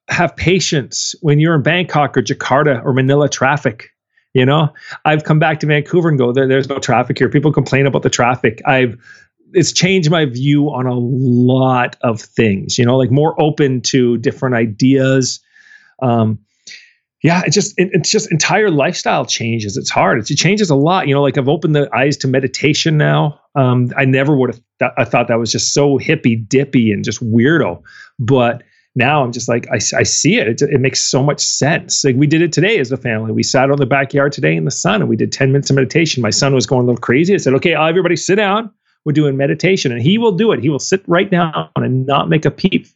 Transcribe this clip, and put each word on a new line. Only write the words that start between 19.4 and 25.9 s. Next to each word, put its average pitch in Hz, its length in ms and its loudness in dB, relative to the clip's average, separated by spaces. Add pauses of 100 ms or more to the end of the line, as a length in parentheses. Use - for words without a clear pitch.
It's - 140 -6
hard. 160 280 0
It's, 104 120 -6
it 151 60 -2
changes 190 340 0
a 147 60 2
lot. 156 300 0
You 139 80 0
know, 143 80 2
like, 139 140 0
I've 131 120 0
opened 151 260 0
the 147 200 0
eyes 139 240 0
to 139 100 -4
meditation 135 680 0
now. 147 420 0 (180)
Um, 123 400 2
I 139 80 0
never 135 320 2
would 123 140 2
have, 113 120 -12 (160)
th-, - 180 -2
I 127 80 0
thought 120 240 0
that 117 100 0
was 117 140 -2
just - 220 -4
so 143 240 2